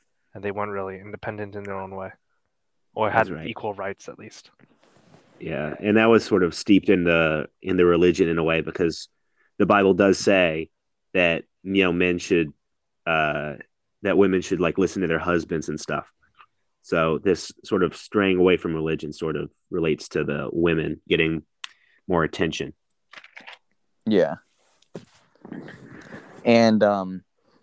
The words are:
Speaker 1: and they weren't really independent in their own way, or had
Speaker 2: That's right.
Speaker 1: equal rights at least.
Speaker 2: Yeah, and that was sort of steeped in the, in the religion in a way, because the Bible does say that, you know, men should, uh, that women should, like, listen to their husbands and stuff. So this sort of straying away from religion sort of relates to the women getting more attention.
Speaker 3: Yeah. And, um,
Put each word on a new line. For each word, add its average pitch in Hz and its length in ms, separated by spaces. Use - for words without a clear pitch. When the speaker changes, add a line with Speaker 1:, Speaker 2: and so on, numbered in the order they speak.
Speaker 1:
and 104 80
they 101 100
weren't 104 200
really 95 280
independent 104 560
in 101 80
their 98 160
own 95 160
way, 95 160
or 107 160
had 110 160
Speaker 2:
That's 95 60
right. 78 160
Speaker 1:
equal 107 260
rights 98 340
at - 120
least. - 320
Speaker 2:
Yeah, 76 400
and 107 180
that 110 80
was 113 180
sort 95 200
of 85 100
steeped - 360
in 90 140
the, 82 440
in 92 120
the 90 100
religion 87 440
in 82 80
a 82 60
way, 80 180
because 80 480
the 101 80
Bible 98 300
does 98 240
say 85 500
that, 82 320
you 95 200
know, 90 80
men 90 280
should, 82 340
uh, 76 480
that 95 140
women 95 240
should, 85 180
like, 85 180
listen 95 240
to 85 60
their 82 100
husbands 85 500
and 76 120
stuff. - 320
So 80 340
this 87 340
sort 92 200
of 80 120
straying 95 420
away 90 200
from 85 180
religion 78 380
sort 80 220
of 76 140
relates 80 380
to 78 140
the 71 280
women 82 560
getting 80 360
more 85 160
attention. 78 500
Speaker 3:
Yeah. 87 300
And, 113 380
um, 95 400